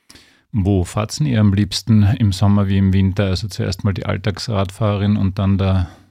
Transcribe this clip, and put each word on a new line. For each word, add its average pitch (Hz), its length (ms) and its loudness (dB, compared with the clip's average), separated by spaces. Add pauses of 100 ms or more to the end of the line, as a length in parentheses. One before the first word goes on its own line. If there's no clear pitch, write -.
(500)
Wo 95 340 0
fahrt's 107 340 -6
denn 151 100 0
ihr 120 120 0
am 104 140 4
liebsten 104 480 2
im 101 300 2
Sommer 101 340 2
wie 98 120 0
im 98 140 4
Winter? 95 340 2
Also 92 200 -2
zuerst 101 380 -6
mal 101 100 0
die - 100 -8
Alltagsradfahrerin 101 1120 -2
und 98 220 -2
dann 98 200 0
der 95 300 0 (220)